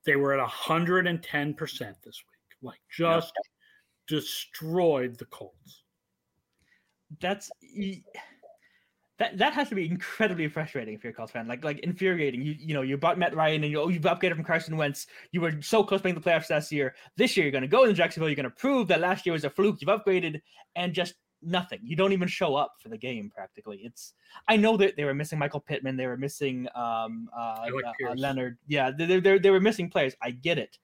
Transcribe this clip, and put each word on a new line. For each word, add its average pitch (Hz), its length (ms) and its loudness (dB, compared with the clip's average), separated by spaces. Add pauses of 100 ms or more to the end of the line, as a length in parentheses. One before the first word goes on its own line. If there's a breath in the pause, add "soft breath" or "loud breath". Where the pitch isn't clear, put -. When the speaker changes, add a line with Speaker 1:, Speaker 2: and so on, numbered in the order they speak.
Speaker 1:
They 147 100 4
were 139 180 2
at 135 60 2
a 120 80 0
hundred 170 580 0
and 170 160 0
ten 147 320 -4
percent 123 520 -10
this - 240 -20
week. - 320 -20
Like, 123 180 -16 (180)
Speaker 2:
Yeah. 165 220 4
Speaker 1:
just 165 140 -8 (760 soft breath)
destroyed 151 1080 0
the - 80 -12
Colts. - 580 -20 (1400)
Speaker 3:
That's, 202 320 -4 (100)
e-, 196 420 -8 (1160 loud breath)
that, 202 200 -2
that 285 140 4
has 277 160 0
to 214 60 -4
be 170 140 -2
incredibly 180 580 -2
frustrating 139 460 -6
if 107 100 -14
you're 120 80 -8
a - 40 -16
Colts 113 160 -12
fan. 113 160 -8
Like, 123 160 -8
like, 151 160 -4
infuriating. 170 640 0
You, 151 140 -4
you 156 180 -6
know, 135 80 0
you 139 140 -2
bought 175 200 2
Matt 170 180 0
Ryan 156 280 2
and 151 80 -2
you, 151 180 0
you've 170 140 0
upgraded 175 320 2
from 156 100 -6
Carson 160 320 -2
Wentz. 143 300 -2 (240 loud breath)
You 175 100 -2
were 156 180 -2
so 208 240 4
close 196 180 2
to 185 60 -2
making 170 140 -2
the 180 80 0
playoffs 160 220 2
last 151 200 0
year. 143 220 -2 (220 loud breath)
This 240 200 2
year, 180 80 4
you're 143 80 2
gonna 131 160 -2
go 240 180 8
in 208 100 4
Jacksonville. 165 340 2
You're 143 60 0
gonna 131 160 -4
prove 254 380 2
that 165 120 4
last 180 240 0
year 175 80 2
was 151 100 -2
a 139 60 -2
fluke. 208 320 2
You've 143 80 -2
upgraded 180 500 0 (360 soft breath)
and 175 180 -4
just 180 220 -4 (260)
nothing. 170 420 -4
You 151 120 -6
don't 196 180 4
even 180 140 0
show 165 280 0
up 147 240 -2
for - 100 -20
the 113 80 -10
game, 113 360 -8
practically. 101 500 -14
It's, - 300 -18 (340 loud breath)
I 220 80 6
know 220 220 6
that 190 180 4
they 147 80 -2
were 139 120 0
missing 151 240 -4
Michael 143 220 -2
Pittman. 131 360 -4
They 127 80 -2
were 123 120 -4
missing, 131 580 -4
um, 113 600 -4
uh, 113 320 -6
Speaker 1:
Alec 127 180 -6
Speaker 3:
uh, 117 40 -8
uh, - 100 -10
Speaker 1:
Pierce. 127 200 -4
Speaker 3:
Leonard. 131 380 -4 (100)
Yeah, 139 240 0
they, 156 160 -4
they, 185 120 4
they, 190 200 6
they 196 100 6
were 190 100 8
missing 196 300 2
players. 139 320 0
I 123 80 -4
get 135 300 -2
it. - 240 -10